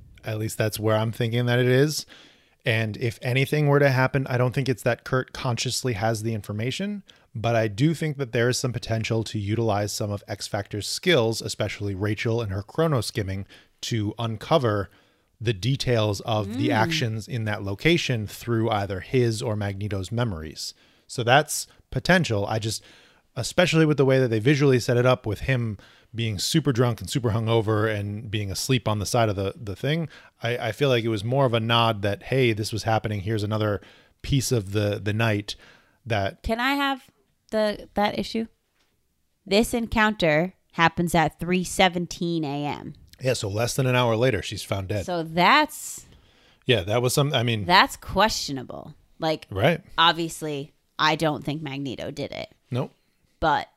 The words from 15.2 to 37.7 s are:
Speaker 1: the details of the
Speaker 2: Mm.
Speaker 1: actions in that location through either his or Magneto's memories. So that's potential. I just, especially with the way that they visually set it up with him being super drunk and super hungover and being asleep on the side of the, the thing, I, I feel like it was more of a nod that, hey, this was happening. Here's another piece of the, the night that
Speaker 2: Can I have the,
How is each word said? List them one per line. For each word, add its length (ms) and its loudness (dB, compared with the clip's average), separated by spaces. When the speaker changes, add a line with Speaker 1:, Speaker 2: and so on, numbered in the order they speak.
Speaker 1:
the 140 0
details 680 0
of 360 -4
the 120 0
Speaker 2:
Mm. 40 2
Speaker 1:
actions 540 0
in 180 -4
that 180 -4
location 640 0
through 440 -2
either 300 -2
his 400 2
or 140 -2
Magneto's 560 -4
memories. 640 -4
So 180 -6
that's 440 2
potential. 560 2
I 120 0
just, 240 -6
especially 500 4
with 120 4
the 80 6
way 140 6
that 100 4
they 100 2
visually 400 4
set 180 2
it 80 4
up 220 2
with 140 -4
him 360 -2
being 240 -2
super 340 2
drunk 280 0
and 80 -10
super 220 0
hungover 640 2
and 380 -6
being 180 -4
asleep 380 0
on 100 0
the 80 -2
side 240 2
of 60 -2
the, 260 -2
the 140 -8
thing, 340 -4
I, 160 -2
I 140 -4
feel 180 0
like 140 2
it 60 0
was 140 -2
more 220 2
of 80 0
a 60 4
nod 420 2
that, 220 -2
hey, 300 2
this 200 -6
was 100 -4
happening. 380 0
Here's 220 -2
another 360 0
piece 280 0
of 200 -2
the, 320 0
the 100 -2
night 420 0
that 380 -2
Speaker 2:
Can 180 -2
I 140 0
have 300 -2
the, 420 -2